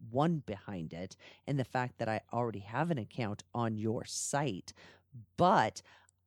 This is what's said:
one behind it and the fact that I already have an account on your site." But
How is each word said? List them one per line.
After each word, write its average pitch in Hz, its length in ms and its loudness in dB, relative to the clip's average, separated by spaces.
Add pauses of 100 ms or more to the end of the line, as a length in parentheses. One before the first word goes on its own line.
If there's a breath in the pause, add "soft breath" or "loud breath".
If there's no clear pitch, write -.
(120)
one 151 340 4
behind 92 460 -6
it 87 240 -10 (320 loud breath)
and 143 100 0
the 123 60 2
fact 127 340 -2
that 113 100 0
I 110 120 0 (120)
already 113 280 0
have 127 320 -2
an 135 60 0
account 104 440 -4 (100)
on 113 240 0
your 110 280 -2
site." - 680 -2 (640 loud breath)
But 165 460 6 (440 soft breath)